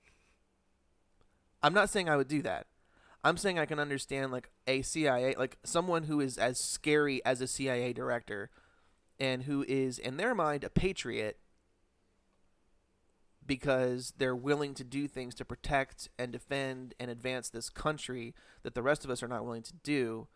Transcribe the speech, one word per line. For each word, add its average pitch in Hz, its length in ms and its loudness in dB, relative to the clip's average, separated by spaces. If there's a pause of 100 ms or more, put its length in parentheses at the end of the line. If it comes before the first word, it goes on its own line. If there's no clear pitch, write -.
(1600)
I'm 147 100 6
not 202 160 6
saying 180 220 2
I 147 60 6
would 135 120 4
do 147 140 0
that. 95 240 -4 (580)
I'm 165 140 6
saying 185 200 0
I 151 80 2
can 151 140 -4
understand, 139 520 -2
like, 127 180 -6 (160)
a 135 160 2
C 156 260 2
I 127 100 6
A, 131 200 2
like, 131 260 -2
someone 170 400 2
who 151 160 0
is 131 180 -2
as 123 220 2
scary 147 640 2
as 127 160 4
a 131 60 -2
C 135 240 -2
I 123 60 2
A 123 180 0
director 113 560 -4 (680)
and 131 260 0
who 143 220 0
is, 131 320 0
in 131 200 -6
their 233 160 2
mind, 151 280 0
a - 80 -6
patriot 113 680 2 (2000)
because 127 680 0
they're 127 200 0
willing 143 380 0
to 131 100 -10
do 139 220 -6
things 127 280 -10
to 131 100 -10
protect - 640 -2 (100)
and 123 140 -6
defend 131 680 -6
and 123 120 -8
advance 123 400 -6
this 117 180 -8
country 131 680 -4 (280)
that - 120 -8
the 117 80 -2
rest 147 220 2
of 135 60 -4
us 123 120 -2
are 117 60 -6
not 113 160 -4
willing 117 180 -8
to - 200 -16
do. 113 540 0